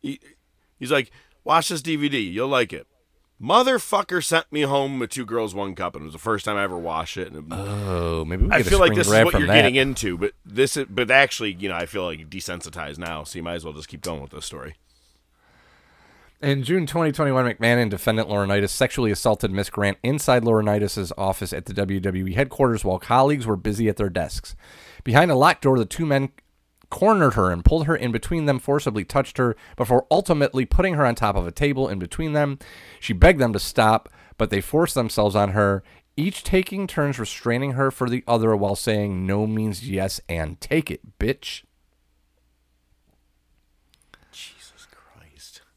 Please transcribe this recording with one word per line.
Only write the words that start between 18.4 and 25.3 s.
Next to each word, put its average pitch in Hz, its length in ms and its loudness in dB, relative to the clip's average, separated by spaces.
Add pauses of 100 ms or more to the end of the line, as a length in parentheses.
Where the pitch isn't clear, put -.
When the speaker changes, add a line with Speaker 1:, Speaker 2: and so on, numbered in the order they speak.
Speaker 2:
sexually 120 420 0
assaulted 104 400 0
Miss 98 180 -2
Grant 101 320 0
inside 127 420 2
Laurinaitis' 104 720 2
office 95 380 -4
at - 120 -8
the - 80 -10
W 98 260 -2
W 92 260 -2
E 92 80 -4
headquarters 127 500 0
while 92 140 0
colleagues 131 480 2
were 110 100 0
busy 107 320 -2
at 101 100 0
their 101 120 -2
desks. 85 460 -6 (480)
Behind 147 260 4
a 147 60 2